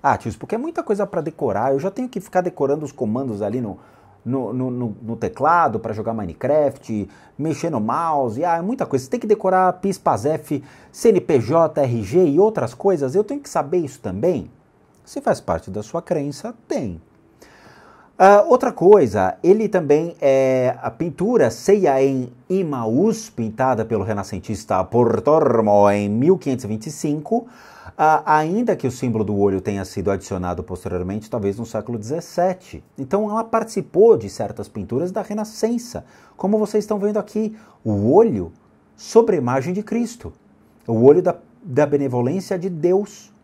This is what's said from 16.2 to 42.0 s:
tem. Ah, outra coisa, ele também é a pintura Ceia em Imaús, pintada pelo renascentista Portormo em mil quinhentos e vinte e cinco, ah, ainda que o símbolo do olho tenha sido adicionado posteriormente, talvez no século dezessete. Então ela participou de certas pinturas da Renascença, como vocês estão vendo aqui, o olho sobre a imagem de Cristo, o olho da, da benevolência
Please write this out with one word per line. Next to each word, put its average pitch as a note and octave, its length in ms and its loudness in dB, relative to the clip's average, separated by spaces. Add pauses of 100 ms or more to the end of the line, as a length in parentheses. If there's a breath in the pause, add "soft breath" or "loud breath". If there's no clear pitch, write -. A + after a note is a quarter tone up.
tem. A2 340 -6 (1160 loud breath)
Ah, G3+ 300 8
outra B3 240 2
coisa, A#2+ 720 4
ele G#3 240 4
também D#3 540 0
é C3 600 2
a C3 80 -6
pintura E3+ 640 0
Ceia D#3+ 500 2
em C3 300 0 (160)
Imaús, E3 840 0
pintada A2+ 540 -2
pelo A2 220 -2
renascentista G2+ 800 -4
Portormo A2+ 1040 4
em G2+ 180 0
mil C3+ 300 2
quinhentos C3 260 -6
e G#2 60 -8
vinte A2 180 -8
e D#3 40 -10
cinco, D#3 540 -4 (520 loud breath)
ah, D#3 280 2
ainda E3+ 480 0
que C#3 140 -4
o B2 40 -2
símbolo A2 340 -2
do G2+ 120 -2
olho G2 220 2
tenha G2 240 -4
sido F#2+ 260 -6
adicionado F2+ 540 -4
posteriormente, F#2 680 -8
talvez G2+ 300 -4
no A2+ 60 -8
século A2+ 320 -8
dezessete. E3 840 -6 (160)
Então G3 320 -4
ela A3 140 -4
participou A3 720 2
de G2+ 140 -6
certas - 400 -8
pinturas B2+ 420 -6
da G#3 100 -6
Renascença, A3 840 -6 (320 soft breath)
como G#3 200 0
vocês G#3 280 0
estão G#3 120 -4
vendo G#3 220 -2
aqui, G#3+ 340 -4 (300 loud breath)
o G#2+ 300 2
olho E3 400 4 (420)
sobre A3+ 400 2
a D3+ 40 0
imagem C3 340 -2
de G#3 100 -6
Cristo, A3+ 480 -6 (560)
o A2+ 160 2
olho D3+ 180 10
da, F3+ 140 0 (260)
da D3 240 0
benevolência C#3+ 720 -2